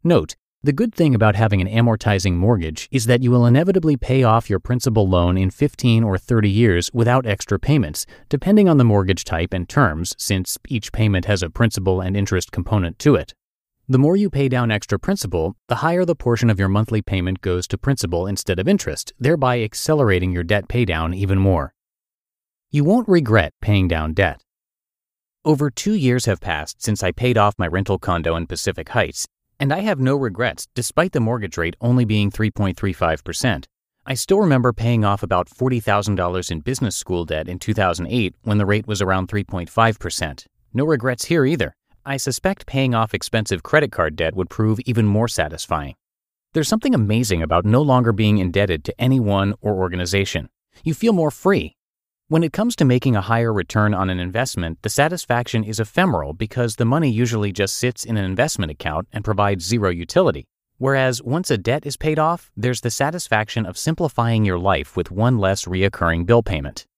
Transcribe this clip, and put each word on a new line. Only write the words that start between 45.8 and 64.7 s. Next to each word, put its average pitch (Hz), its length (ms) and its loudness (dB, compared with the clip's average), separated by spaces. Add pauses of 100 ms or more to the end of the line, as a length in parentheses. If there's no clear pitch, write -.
There's 160 160 0
something 226 240 2
amazing 107 480 0
about 82 240 0
no 113 160 4
longer 127 300 2
being 104 280 2
indebted 92 460 0
to - 160 -8
anyone 101 600 2
or 104 160 -2
organization. 90 720 -2 (340)
You 156 120 -2
feel 226 180 0
more 160 180 2
free, 175 420 -2 (540)
when 160 140 2
it 151 120 -2
comes 226 220 -2
to 151 100 2
making 123 300 4
a 101 40 2
higher 117 320 0
return 104 400 0
on 95 160 0
an 90 100 -2
investment, 92 600 -4
the - 80 -6
satisfaction 123 760 -2
is 107 160 -6
ephemeral 104 540 -2
because 113 440 -4
the 120 100 0
money 143 240 2
usually 110 420 -2
just 98 240 -2
sits - 300 -4
in 113 100 -4
an 101 80 -2
investment 95 480 -2
account - 400 -6
and 107 100 -8
provides 101 440 -2
zero 101 240 0
utility. 87 560 0 (320)
Whereas 131 440 0
once 156 280 -4
a 120 80 2
debt 131 260 -4
is 139 140 -10
paid 156 200 -2
off, 165 380 -2
there's 123 240 -4
the 117 100 -4
satisfaction 117 760 -4
of 92 100 -10
simplifying 117 640 0
your 92 160 2
life 87 380 -2